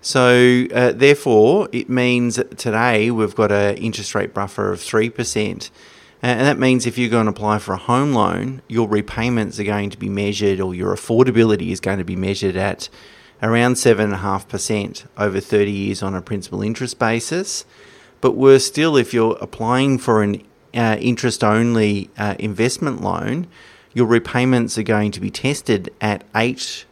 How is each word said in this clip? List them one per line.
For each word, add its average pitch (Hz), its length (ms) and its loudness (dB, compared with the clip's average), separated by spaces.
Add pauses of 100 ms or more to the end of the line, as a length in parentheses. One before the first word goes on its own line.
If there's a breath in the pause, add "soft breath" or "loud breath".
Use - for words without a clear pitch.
So, 123 720 4
uh, 123 180 2
therefore, 139 800 4
it - 160 -6
means 123 480 0
that - 220 -4
today 113 540 0
we've 110 240 -2
got 107 160 2
an 101 260 2
interest 107 380 -6
rate 98 180 -4
buffer 101 380 -4
of 92 100 -6
three 113 300 -2
percent. - 580 -6 (540 loud breath)
Uh, - 20 -2
and 123 220 2
that 143 100 2
means 127 300 2
if 117 100 -6
you 123 120 0
go 117 100 2
and 110 100 2
apply 104 300 -2
for 98 140 -6
a 95 40 -6
home 135 340 0
loan, 110 560 -2
your 113 200 0
repayments 107 720 -2
are 104 40 -4
going 101 280 -4
to - 80 -18
be 101 100 -6
measured, 101 500 -2
or 92 140 -4
your 92 220 -2
affordability 113 720 2
is 95 100 -4
going 98 200 -4
to 92 40 -4
be 92 120 -6
measured 95 400 -2
at 95 340 -4 (540 loud breath)
around 117 320 2
seven 113 300 4
and 101 100 -2
a - 20 -6
half 98 300 -4
percent - 580 -6 (100)
over 98 240 -2
thirty 104 320 0
years 98 300 -4
on 95 140 -4
a 90 80 -6
principal 101 400 -8
interest 113 340 -6
basis. 117 680 -4 (540 loud breath)
But 131 120 2
worse 135 340 6
still, 151 320 0
if 117 160 0
you're 113 260 2
applying 127 600 0
for 110 240 2
an, 101 180 -2 (320)
uh, 113 260 0
interest-only, 113 1160 0
uh, 104 220 -4
investment 113 640 -2
loan, 101 440 -4 (480 loud breath)
your 120 140 2
repayments 120 680 2
are 110 80 -4
going 104 280 0
to 101 100 -10
be 98 80 -4
tested 117 720 -4
at 104 220 -2 (120)
eight - 560 -4